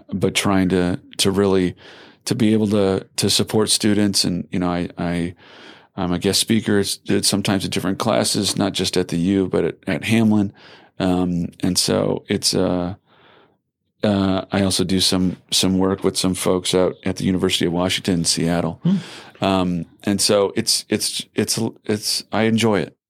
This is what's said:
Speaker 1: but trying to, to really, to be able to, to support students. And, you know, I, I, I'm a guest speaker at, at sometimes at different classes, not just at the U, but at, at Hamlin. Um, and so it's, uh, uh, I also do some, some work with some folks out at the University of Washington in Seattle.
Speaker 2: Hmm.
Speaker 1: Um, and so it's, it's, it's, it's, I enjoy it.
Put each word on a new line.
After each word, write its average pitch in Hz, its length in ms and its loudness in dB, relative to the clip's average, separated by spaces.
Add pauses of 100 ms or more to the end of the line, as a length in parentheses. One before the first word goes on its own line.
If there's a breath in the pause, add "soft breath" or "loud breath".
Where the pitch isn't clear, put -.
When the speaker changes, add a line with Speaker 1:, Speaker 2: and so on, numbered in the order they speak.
(140)
Speaker 1:
but 95 220 -2
trying 95 340 2
to, 90 300 0 (180)
to 98 140 0
really, 95 440 2 (500 loud breath)
to 135 100 0
be 110 180 2
able 110 140 2
to, 98 380 2 (120)
to 101 120 0
support 110 400 0
students. 104 540 2
And, 90 280 -4
you 98 80 -4
know, 90 100 0
I, 87 280 -4
I, 87 380 -4 (600 loud breath)
I'm 92 180 -2
a 87 60 -2
guest 92 200 0
speaker 107 400 2
at, 95 180 -2 (120)
at 101 160 0
sometimes 101 400 0
at 92 60 -6
different 95 280 -4
classes, 107 580 0
not 101 160 0
just - 240 -2
at 90 120 0
the 87 80 -2
U, 95 320 2
but 87 160 0
at, - 120 -6 (100)
at 90 180 -4
Hamlin. 107 480 2 (460 loud breath)
Um, 90 500 0 (120)
and 90 160 0
so 98 500 0
it's, - 260 -2
uh, 90 420 -2 (1080 soft breath)
uh, 98 480 0
I 98 120 2
also 95 200 0
do 92 160 0
some, 92 380 0 (140)
some 92 280 2
work 95 240 0
with 98 140 0
some 92 180 0
folks 92 400 0
out 90 200 2 (100)
at 95 120 -2
the - 60 -6
University 92 420 0
of 85 80 0
Washington 90 460 0
in 82 60 -2
Seattle. 85 580 -2
Speaker 2:
Hmm. - 600 -4
Speaker 1:
Um, 90 420 0 (180)
and 101 180 0
so 101 340 2
it's, - 340 -2
it's, - 440 -4
it's, 110 260 -2 (260)
it's, - 460 -4
I 104 120 0
enjoy 113 380 2
it. - 140 -8 (140)